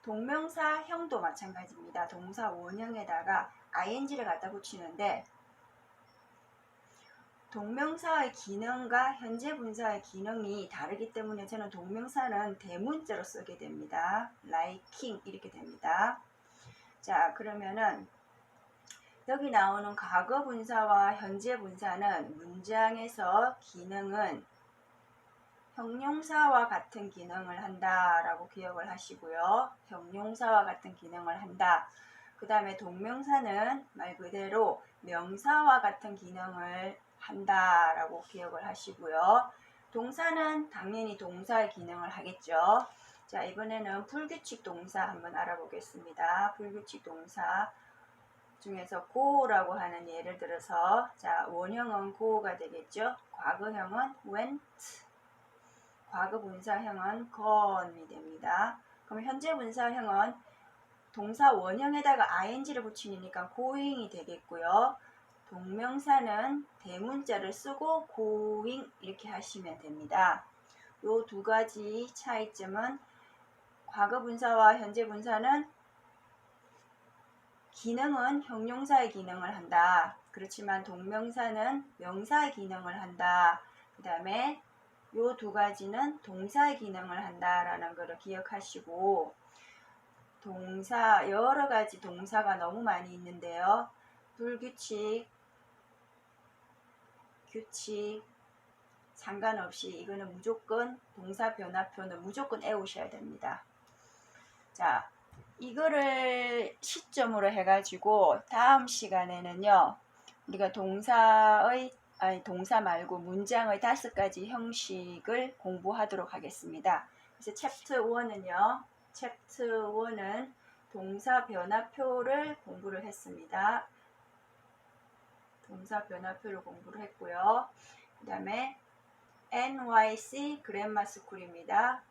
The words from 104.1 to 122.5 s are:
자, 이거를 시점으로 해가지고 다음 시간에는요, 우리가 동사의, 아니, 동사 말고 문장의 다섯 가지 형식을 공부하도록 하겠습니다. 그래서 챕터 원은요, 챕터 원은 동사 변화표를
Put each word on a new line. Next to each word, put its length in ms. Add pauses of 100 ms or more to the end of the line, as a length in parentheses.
자, 340 (480)
이거를 1200
시점으로 680
해가지고 1000
다음 380
시간에는요, 1080 (520)
우리가 260
동사의, 1200 (260)
아니, 240
동사 380
말고 380
문장의 600
다섯 340
가지 340
형식을 1120
공부하도록 760
하겠습니다. 720 (300)
그래서 160
챕터 500
원은요, 800 (300)
챕터 800
원은 640 (380)
동사 540
변화표를 1200